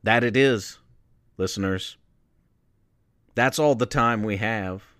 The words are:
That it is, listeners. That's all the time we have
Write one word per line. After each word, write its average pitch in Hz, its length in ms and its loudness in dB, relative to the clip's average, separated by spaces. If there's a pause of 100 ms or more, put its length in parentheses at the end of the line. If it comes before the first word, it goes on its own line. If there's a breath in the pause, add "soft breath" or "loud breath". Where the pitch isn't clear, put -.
That 117 200 2
it 117 140 0
is, 131 400 2 (600)
listeners. 95 580 -4 (1400)
That's 127 240 0
all 151 160 4
the 117 140 0
time 117 340 0
we 107 160 -2
have 101 460 -4 (160)